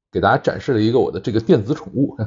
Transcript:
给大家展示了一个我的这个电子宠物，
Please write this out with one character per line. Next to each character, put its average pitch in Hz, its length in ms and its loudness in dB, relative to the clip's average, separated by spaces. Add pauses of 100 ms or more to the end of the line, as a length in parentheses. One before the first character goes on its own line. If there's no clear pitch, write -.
给 92 120 -4
大 98 100 4
家 131 60 4
展 95 240 -4
示 147 100 -2
了 113 80 2
一 107 100 2
个 123 100 2
我 82 120 0
的 90 80 -6
这 110 140 -4
个 113 80 0
电 123 240 2
子 123 80 -2
宠 - 200 -12
物， 139 220 -2 (120)